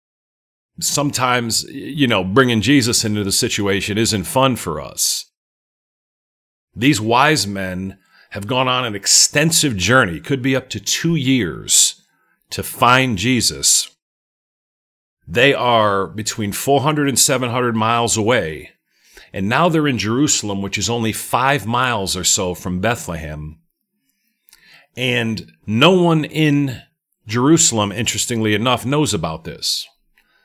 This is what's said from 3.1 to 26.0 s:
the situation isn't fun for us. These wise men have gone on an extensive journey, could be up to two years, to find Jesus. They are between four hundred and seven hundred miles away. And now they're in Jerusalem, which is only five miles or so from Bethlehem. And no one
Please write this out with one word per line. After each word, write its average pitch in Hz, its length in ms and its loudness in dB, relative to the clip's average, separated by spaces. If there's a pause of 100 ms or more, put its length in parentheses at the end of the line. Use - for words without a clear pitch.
the 98 80 -2
situation 101 640 -2
isn't 107 280 0
fun 131 300 2
for 78 240 -8
us. - 460 -6 (1500)
These 120 260 0
wise 123 460 2
men 95 500 -8 (340)
have 101 140 -10
gone 127 220 0
on 127 180 -2
an 110 80 -6
extensive 147 840 0
journey, 95 440 2
could 135 240 -4
be 135 120 2
up 127 140 -4
to 107 100 -8
two - 360 -2
years, 110 880 0 (480)
to - 100 -6
find 123 560 2
Jesus. 95 720 0 (1400)
They 123 280 4
are 107 500 2
between 107 460 -6
four 135 300 0
hundred 147 280 0
and 123 80 -2
seven 127 320 2
hundred 120 260 -2
miles 113 400 0
away. 101 560 0 (600)
And 98 160 -4
now 151 200 2
they're 156 180 0
in 127 100 0
Jerusalem, 107 640 -2
which 98 160 -6
is 101 120 -2
only 113 240 -2
five 131 520 -2
miles 113 500 -2
or 92 80 -6
so 90 300 0
from 90 260 -6
Bethlehem. 80 800 -6 (1400)
And 120 560 -2 (140)
no 123 260 4
one 170 340 4